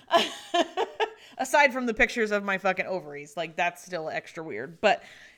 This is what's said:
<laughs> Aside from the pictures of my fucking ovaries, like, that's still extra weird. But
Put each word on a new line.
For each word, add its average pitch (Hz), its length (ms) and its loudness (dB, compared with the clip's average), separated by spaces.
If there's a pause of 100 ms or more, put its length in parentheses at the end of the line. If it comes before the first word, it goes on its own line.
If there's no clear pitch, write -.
<laughs> - 1300 0
Aside 285 340 4
from 254 140 -4
the 226 80 0
pictures 233 380 2
of 202 120 0
my 196 140 -2
fucking 185 300 0
ovaries, 147 500 -8
like, 165 180 -6
that's 175 280 -2
still 165 260 -8
extra 160 340 -8
weird. 143 380 -10
But 202 220 4 (340)